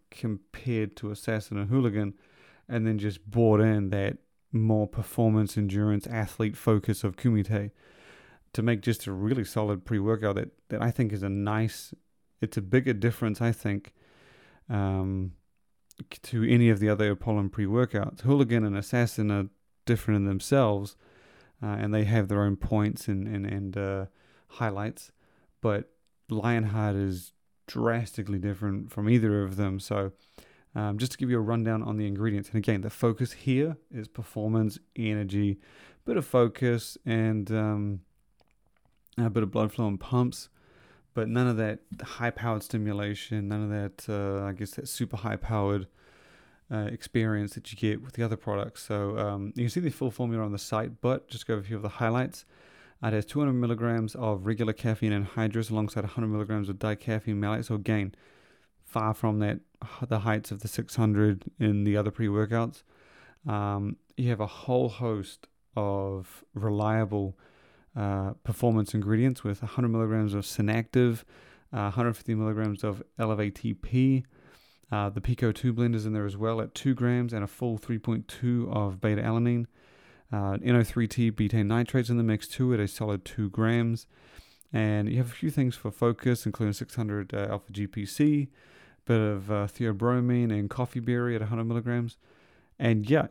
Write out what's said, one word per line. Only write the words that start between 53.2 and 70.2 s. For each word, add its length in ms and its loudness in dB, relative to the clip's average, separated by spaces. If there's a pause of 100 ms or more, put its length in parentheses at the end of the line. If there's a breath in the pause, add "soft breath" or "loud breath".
two 140 -2
hundred 140 2
milligrams 600 0
of 320 -2
regular 260 0
caffeine 380 0
anhydrous 600 0
alongside 340 0
a 20 -2
hundred 220 -2
milligrams 400 -2
of 80 -4
dicaffeine 600 -2
malate. 280 -2
So 100 -4
again, 400 -2 (680 soft breath)
far 300 -2
from 260 0
that, 200 0 (460)
the 140 0
heights 320 -2
of 80 -8
the 80 -8
six 280 -8
hundred 640 2
in 260 2
the 120 2
other 140 0
pre-workouts. 720 -2 (640 loud breath)
Um, 480 -2 (200)
you 120 0
have 120 0
a 60 -2
whole 440 0
host 580 -6 (260)
of 720 -4 (100)
reliable, 840 0 (580 soft breath)
uh, 380 -2 (100)
performance 500 2
ingredients 480 2
with 200 -4
a 40 -4
hundred 220 -2
milligrams 460 0